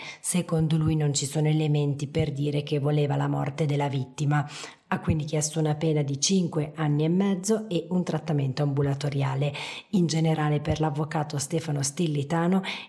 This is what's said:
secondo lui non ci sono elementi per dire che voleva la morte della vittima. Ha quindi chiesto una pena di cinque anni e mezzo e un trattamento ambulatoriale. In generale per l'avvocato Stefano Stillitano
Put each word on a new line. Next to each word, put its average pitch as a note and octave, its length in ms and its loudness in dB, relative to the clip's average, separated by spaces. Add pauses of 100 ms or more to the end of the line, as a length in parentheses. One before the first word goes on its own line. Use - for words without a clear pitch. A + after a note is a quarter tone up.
(220)
secondo D#3+ 560 0
lui D#3 180 2
non D3+ 180 2
ci C#3+ 120 -2
sono D3+ 220 0
elementi D3 600 2
per D3+ 240 0
dire D3 320 -2
che D3 160 -2
voleva C#3+ 360 2
la C#3+ 120 0
morte C#3+ 380 -2
della C#3+ 240 0
vittima. C#3 600 0 (380)
Ha F#3 120 -2
quindi D#3 260 0
chiesto D3+ 340 -2
una D3+ 160 2
pena D3+ 280 2
di C#3 180 -4
cinque E3 540 0
anni D3+ 300 2
e D#3+ 40 2
mezzo G3 600 0
e E3 200 -2
un F3+ 140 0
trattamento D3+ 580 -2
ambulatoriale. C#3 920 0 (400)
In F3+ 140 4
generale D3+ 560 2
per D#3 180 -2
l'avvocato D3+ 580 -2
Stefano D3+ 440 -2
Stillitano E3 800 0 (280)